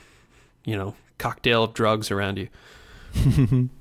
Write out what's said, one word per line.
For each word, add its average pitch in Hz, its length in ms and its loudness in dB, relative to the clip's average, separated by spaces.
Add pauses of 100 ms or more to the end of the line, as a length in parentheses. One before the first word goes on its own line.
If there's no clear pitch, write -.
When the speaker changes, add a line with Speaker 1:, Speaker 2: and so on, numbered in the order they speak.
(640)
Speaker 1:
you 110 120 -4
know, 98 180 -6 (240)
cocktail 113 460 0
of 117 100 -4
drugs 107 360 0
around 98 280 -2
you? 95 100 -8 (680)
Speaker 2:
<laughs> 127 560 2 (100)